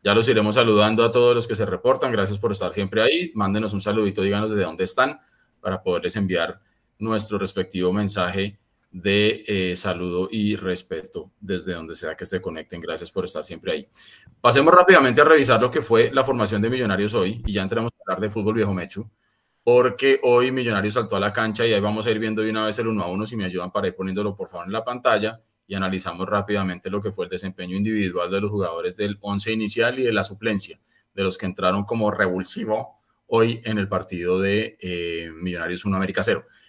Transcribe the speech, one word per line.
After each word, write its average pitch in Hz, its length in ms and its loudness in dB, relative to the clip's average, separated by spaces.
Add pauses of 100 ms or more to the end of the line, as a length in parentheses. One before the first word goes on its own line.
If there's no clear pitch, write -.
ya 104 120 2
los 113 160 4
iremos 107 260 4
saludando 110 480 6
a 117 80 4
todos 120 240 6
los 113 100 0
que 110 100 -2
se 101 100 -2
reportan. 127 480 0
Gracias 101 260 0
por 101 140 -2
estar 90 180 -4
siempre 104 300 -2
ahí. 165 340 2
Mándenos 104 380 -2
un 95 80 -4
saludito, 104 400 0
díganos 101 280 0
desde 101 140 0
dónde 85 220 -2
están 135 340 0 (400)
para 95 240 -6
poderles 90 320 -2
enviar 90 460 -2 (380)
nuestro 107 380 -2
respectivo 92 540 -2
mensaje 98 680 -2 (320)
de, 101 560 0
eh, 92 280 -2
saludo 90 540 -2
y 104 260 0
respeto 87 840 -8
desde 92 340 -6
donde 80 220 -10
sea 78 200 -8
que - 120 -12
se 92 120 -4
conecten. 85 400 -10
Gracias 82 320 -10
por 92 140 -4
estar 76 180 -8
siempre 82 280 -8
ahí. - 160 -6 (520)
Pasemos 139 320 6
rápidamente 175 480 8
a 147 40 10
revisar 135 360 6
lo 123 120 2
que 151 100 0
fue 113 320 4
la 135 100 4
formación 110 380 0
de 113 80 2
Millonarios 107 460 0
hoy 107 280 0
y 101 100 -4
ya 98 100 -2
entremos 113 280 -2
a - 120 -20
hablar 92 180 -4
de 104 80 -2
fútbol, 107 240 -2
viejo 104 180 0
Mechu, 90 380 -6 (540)
porque 127 580 4
hoy 123 300 4
Millonarios 107 420 0
saltó 107 220 -2
a 95 40 0
la 101 140 0
cancha 110 320 -2
y 117 80 4
ahí 101 60 4
vamos 107 260 -2
a 120 60 2
ir 110 80 0
viendo 110 240 -2
de 110 80 0
una 110 140 -2
vez 107 120 -2
el 113 100 -2
uno 110 140 0
a 87 60 -4
uno, 98 180 -4
si 120 100 -12
me 101 100 -4
ayudan 90 260 -6
para 101 160 -2
ir 87 80 -4
poniéndolo 95 400 -4
por 95 120 -10
favor 87 200 -12
en 98 60 -8
la 113 100 -4
pantalla, 113 580 -2 (240)
y 98 80 -12
analizamos 92 560 -6
rápidamente 98 640 -4
lo 101 100 -4
que 98 100 -6
fue 90 140 -8
el 90 60 -14
desempeño 92 440 -10
individual 98 540 -2
de 98 120 -2
los 101 100 -4
jugadores 90 440 -4
del 101 260 -4
once 101 300 -4
inicial 113 460 -2
y 131 60 -2
de 117 100 2
la 98 100 0
suplencia, 104 560 -6 (360)
de 98 80 -4
los 92 120 -2
que 98 120 -8
entraron 95 380 0
como 107 260 0
revulsivo 98 880 -4 (260)
hoy 117 400 2
en 107 140 -2
el 98 80 -2
partido 90 520 -2
de, 101 400 0
eh, 85 540 -8
Millonarios 87 500 -6
uno, 98 120 -2
América 95 280 -2
cero. 95 220 -2 (240)